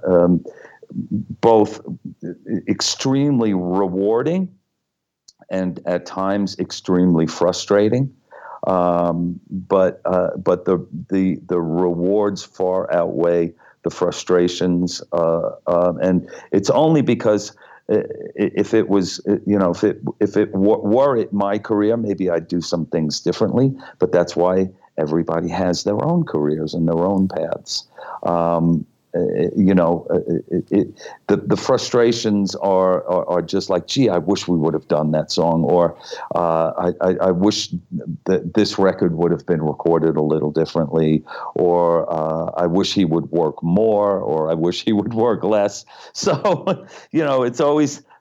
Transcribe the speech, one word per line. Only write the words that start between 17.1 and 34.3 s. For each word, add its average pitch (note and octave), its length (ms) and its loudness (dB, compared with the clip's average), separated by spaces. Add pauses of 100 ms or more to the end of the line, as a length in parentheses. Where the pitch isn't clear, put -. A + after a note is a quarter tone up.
uh, G#2+ 60 2
i-, G2+ 60 0 (340)
if G2+ 380 -2
it A2 140 2
was, F#2+ 380 0
uh, G2+ 100 2 (100)
you G#2 120 4
know, F#2 120 2
if E2+ 120 -6
it, G2+ 180 0 (200)
if G2+ 160 0
it G#2 160 0
w-, G2+ 260 2
were B2+ 380 2
it - 160 -2
my G2+ 260 0
career, G#2+ 380 0
maybe F#2+ 340 -2
I'd E2 180 -2
do F2 120 -2
some E2 260 -4
things D#2 340 -2
differently. A#2+ 540 0 (240)
But - 140 0
that's F2 240 2
why F#2 340 2 (260)
everybody E2 520 -2
has F2 360 -2
their G#2 200 0
own E3 200 2
careers D2+ 500 -2
and E2 120 0
their E2 120 0
own F#2+ 300 2
paths. - 580 -6 (360)
Um, E2+ 640 2 (280)
uh, F2 60 -2 (340)
you G2 200 4
know, E2+ 360 2
uh, F2+ 60 2 (320)
it, - 220 -2
it, - 320 0 (240)
the, G2+ 100 2
the - 200 0
frustrations A#2 1000 0
are, F#2 520 2
are, F2 220 0
are F2 140 0
just F2+ 260 -4
like, F2+ 180 -2
"Gee, C3+ 220 2
I F2 80 2
wish F2 320 0